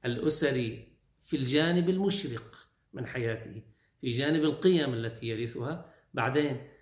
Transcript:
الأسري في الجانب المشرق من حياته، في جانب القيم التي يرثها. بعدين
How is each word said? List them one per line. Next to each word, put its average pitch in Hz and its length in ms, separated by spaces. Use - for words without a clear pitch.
الأسري 127 880
في - 140
الجانب 156 520
المشرق 185 680
من 123 140
حياته، 113 560
في 127 100
جانب 147 340
القيم 156 500
التي 113 320
يرثها. 117 680
بعدين 127 540